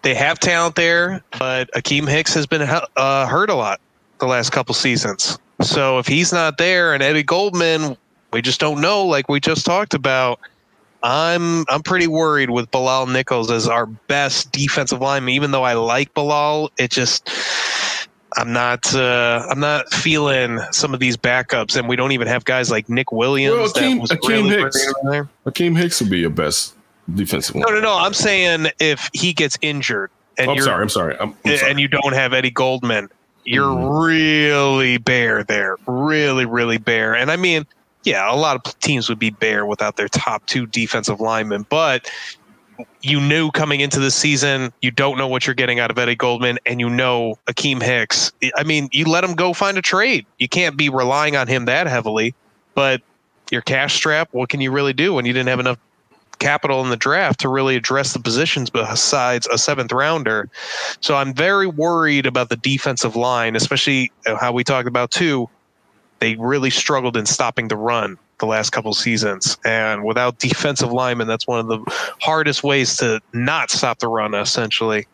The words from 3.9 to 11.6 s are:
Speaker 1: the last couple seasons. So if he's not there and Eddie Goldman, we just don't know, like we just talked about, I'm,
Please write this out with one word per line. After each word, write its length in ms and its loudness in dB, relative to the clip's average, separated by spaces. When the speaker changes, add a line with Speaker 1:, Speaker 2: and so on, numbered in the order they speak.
Speaker 1:
the 80 -2
last 240 0
couple 240 -2
seasons. 640 -2
So 360 2
if 100 -2
he's 240 2
not 260 0
there 340 4
and 120 2
Eddie 180 2
Goldman, 760 0
we 100 -2
just 160 -2
don't 220 0
know, 260 2
like 220 0
we 100 2
just 260 0
talked 300 0
about, 460 0
I'm, 640 0